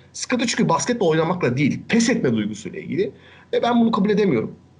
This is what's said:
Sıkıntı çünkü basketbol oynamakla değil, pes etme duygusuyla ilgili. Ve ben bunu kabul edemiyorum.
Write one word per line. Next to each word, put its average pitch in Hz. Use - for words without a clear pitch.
Sıkıntı 247
çünkü 202
basketbol 208
oynamakla 160
değil, 143
pes 226
etme 147
duygusuyla 104
ilgili. 143
Ve 240
ben 240
bunu 226
kabul 208
edemiyorum. 185